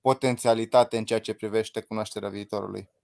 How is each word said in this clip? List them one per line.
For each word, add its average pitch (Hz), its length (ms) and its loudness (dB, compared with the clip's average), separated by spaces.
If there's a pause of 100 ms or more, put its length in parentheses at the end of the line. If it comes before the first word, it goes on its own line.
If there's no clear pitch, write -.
potențialitate 123 960 2
în 110 80 -2
ceea 113 160 0
ce 107 140 -6
privește 110 460 -4
cunoașterea 107 480 -8
viitorului. 101 600 -8 (160)